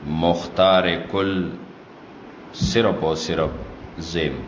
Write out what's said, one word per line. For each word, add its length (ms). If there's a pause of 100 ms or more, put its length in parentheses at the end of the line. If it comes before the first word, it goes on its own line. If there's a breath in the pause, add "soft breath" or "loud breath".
(160)
مختار 680 (220)
کل، 440 (1040)
صرف 500
او 100
صرف 360 (480)
زیم. 360 (140)